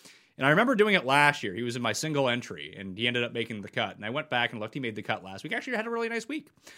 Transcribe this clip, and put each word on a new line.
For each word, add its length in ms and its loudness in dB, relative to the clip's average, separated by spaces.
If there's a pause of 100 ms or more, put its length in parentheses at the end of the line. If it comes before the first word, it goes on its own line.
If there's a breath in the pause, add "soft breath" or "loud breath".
(360 soft breath)
and 100 2
I 40 8
remember 260 6
doing 180 4
it 120 4
last 360 6
year. 120 -4
He 80 -4
was 120 -2
in 80 -4
my 120 2
single 340 0
entry, 500 -4
and 180 -10
he 120 0
ended 160 0
up 80 -6
making 300 -6
the 80 -12
cut. 260 -2
And 80 -14
I 60 -6
went 200 -6
back 220 0
and 80 -10
looked. 140 -8
He 60 -6
made 140 -4
the 80 -10
cut 220 -4
last 180 -12
week. 120 -8
Actually, 240 -4
had 80 -4
a 40 -8
really 200 -4
nice 180 -6
week 220 -8 (280 loud breath)